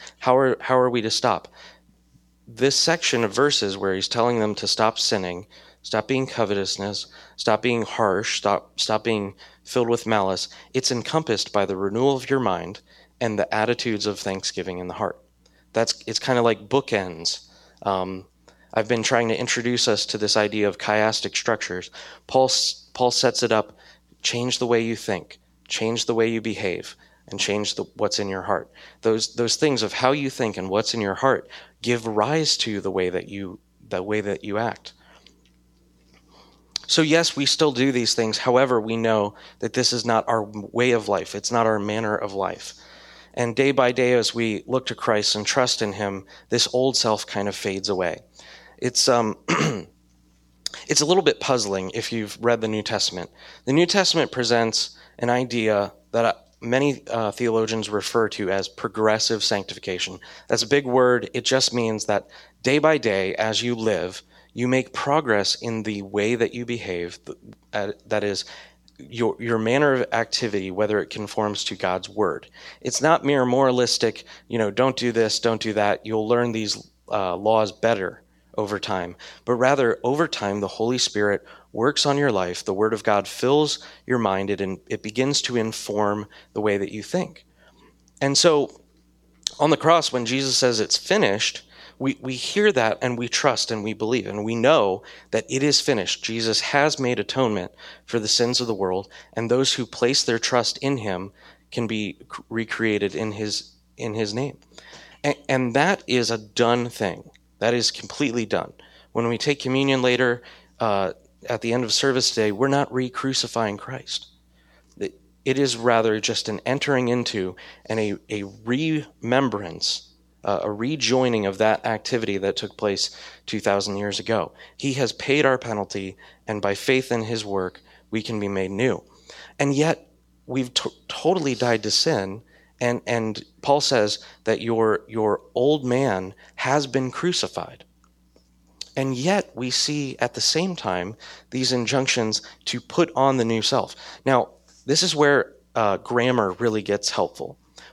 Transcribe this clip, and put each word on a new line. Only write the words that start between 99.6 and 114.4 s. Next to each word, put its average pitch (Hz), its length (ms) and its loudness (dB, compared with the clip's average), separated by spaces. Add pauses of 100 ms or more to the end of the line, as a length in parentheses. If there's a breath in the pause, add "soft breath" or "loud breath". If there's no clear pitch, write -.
who 120 120 -4
place - 380 0
their 113 160 0
trust - 380 0
in 139 200 -2
him 98 360 -6 (380 loud breath)
can 117 160 -2
be 107 300 -4 (160)
c-, - 140 -14
recreated 110 680 -2
in 107 180 -4
his, 104 400 -6 (240)
in 117 160 -6
his 107 200 -4
name. 131 240 -6 (680 loud breath)
A-, 147 120 2 (120)
and 127 260 0
that 175 320 2
is 117 240 0
a 113 60 0
done 120 500 2
thing. 98 420 -4 (300)
That 113 140 2
is 117 180 0
completely 117 540 -4
done. 98 260 -2 (400 loud breath)
When 117 160 0
we 117 100 0
take 143 220 0
communion 135 420 2
later, 123 400 2 (380 loud breath)
uh, 101 320 0 (380)
at 120 100 -2
the 117 140 -2
end 123 100 0
of 110 80 -4
service 131 380 2
today, 107 240 0
we're 127 160 0
not 139 240 0
re-crucifying 123 840 -2
Christ. - 520 -10 (720 soft breath)